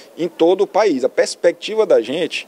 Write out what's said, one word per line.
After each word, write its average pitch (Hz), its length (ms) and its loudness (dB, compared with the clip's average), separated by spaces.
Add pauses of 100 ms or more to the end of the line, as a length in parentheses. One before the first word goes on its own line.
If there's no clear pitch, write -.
(180)
em 170 120 -4
todo 185 320 2
o 196 60 -2
país. 185 360 0
A 127 60 0
perspectiva 202 760 -2
da 143 160 4
gente 147 460 -6